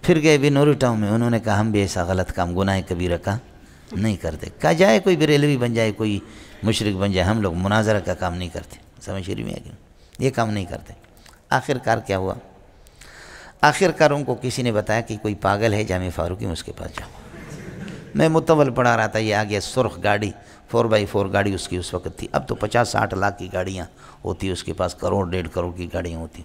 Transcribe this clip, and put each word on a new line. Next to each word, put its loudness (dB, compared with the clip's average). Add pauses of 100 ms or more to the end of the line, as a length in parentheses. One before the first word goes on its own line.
پھر 4
گئے 6
بنوری 6
ٹاؤن 2
میں، 0
انہوں 2
نے 2
کہا، 0
"ہم 2
بھی 2
ایسا 0
غلط 0
کام، -2
گناہ 2
کبیرہ -2
کا -2 (540)
نہیں 0
کرتے۔" -6 (140)
کہا 4
جائے 6
کوئی 2
بریلوی 4
بن 0
جائے، 2
کوئی -2 (440)
مشرک 0
بن 0
جائے، 2
ہم 2
لوگ 0
مناظرہ 2
کا -4
کام -4
نہیں -6
کرتے۔ -12 (240)
سمجھ -8
شریف -6
میں -8
ہے -12
کہ -16
نہیں؟ -20 (340)
یہ 0
کام -2
نہیں -4
کرتے۔ -12 (580)
آخر -2
کار 0
کیا -2
ہوا؟ -4 (1300)
آخر 4
کار 4
ان -2
کو -2
کسی -4
نے 0
بتایا 0
کہ -8
کوئی -2
پاگل 2
ہے 0
جامع -2
فاروقی -4
میں، -4
اس -8
کے -12
پاس -12
جاؤ۔ -14 (1080)
میں 4
متول 4
پڑھا 4
رہا 2
تھا، -2
یہ 2
آ 2
گیا 0
سرخ -2
گاڑی، 2 (400)
فور 4
بائی 2
فور 0
گاڑی 2
اس -6
کی -4
اس -6
وقت -6
تھی۔ -12
اب -2
تو -2
پچاس 0
ساٹھ 0
لاکھ -2
کی -10
گاڑیاں -6 (400)
ہوتی -4
اس -6
کے -8
پاس، -2
کروڑ -2
ڈیڑھ -4
کروڑ -6
کی -8
گاڑیاں -6
ہوتی۔ -14